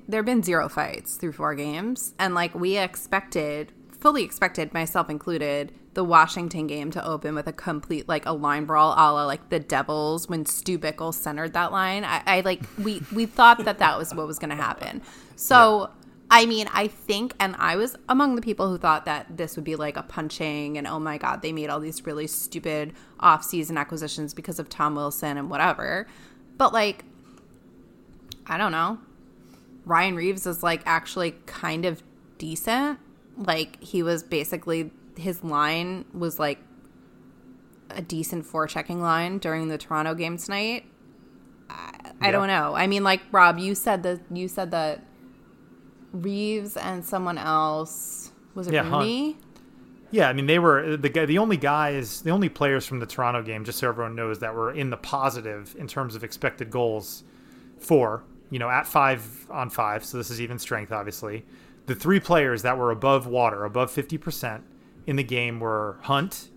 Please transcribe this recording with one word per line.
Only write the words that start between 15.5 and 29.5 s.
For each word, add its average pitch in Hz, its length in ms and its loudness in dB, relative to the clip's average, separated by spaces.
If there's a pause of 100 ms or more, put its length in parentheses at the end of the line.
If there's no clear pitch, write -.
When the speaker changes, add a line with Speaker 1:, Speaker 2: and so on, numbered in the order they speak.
Speaker 2:
Yeah. 190 60 -4 (440)
Speaker 1:
I 233 160 12
mean, 220 260 -2
I 208 140 2
think, 214 540 -4
and 190 180 0
I 165 160 2
was 226 220 -2 (120)
among 262 280 4
the 226 60 -4
people 196 260 -2
who 180 100 -2
thought 160 280 2
that 156 300 -6
this 165 200 -8
would 151 80 -10
be, 156 100 -4
like, 151 220 -6
a 143 80 -10
punching 151 760 -6
and, 143 80 -6
"Oh 156 140 -6
my 151 180 -6
God, - 240 -4
they 160 100 -4
made 151 160 -6
all 147 120 -4
these 156 260 -10
really 151 220 -6
stupid 156 640 -6 (260)
off-season 160 580 4
acquisitions 151 560 -6
because 165 280 -10
of 147 80 -10
Tom 151 260 0
Wilson 147 420 -4
and 143 140 -8
whatever." 151 560 0 (500)
But, 254 160 4
like, 208 320 0 (1400)
I 165 120 -4
don't 196 140 0
know. 175 260 0 (840)